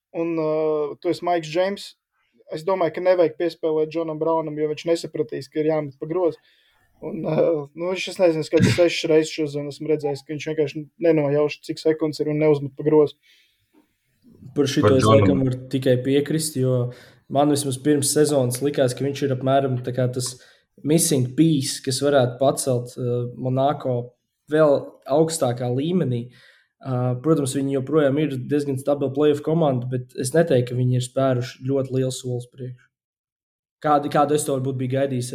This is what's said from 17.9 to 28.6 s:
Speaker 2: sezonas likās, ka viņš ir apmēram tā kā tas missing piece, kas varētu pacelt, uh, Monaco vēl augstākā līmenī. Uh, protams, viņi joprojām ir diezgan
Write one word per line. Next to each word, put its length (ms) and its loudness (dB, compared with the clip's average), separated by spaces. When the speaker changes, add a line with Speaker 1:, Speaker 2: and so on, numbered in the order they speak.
Speaker 2:
sezonas 520 2
likās, 320 0
ka 100 -4
viņš 180 -4
ir 120 0
apmēram 500 0
tā 100 -6
kā 160 0
tas 220 -6
missing 540 2
piece, 480 0
kas 180 -4
varētu 360 2
pacelt, 580 0
uh, 400 -4
Monaco 580 -2
vēl 260 4
augstākā 640 0
līmenī. 540 -2
Uh, 400 -2
protams, 320 0
viņi 240 -2
joprojām 460 0
ir 160 -2
diezgan 320 -2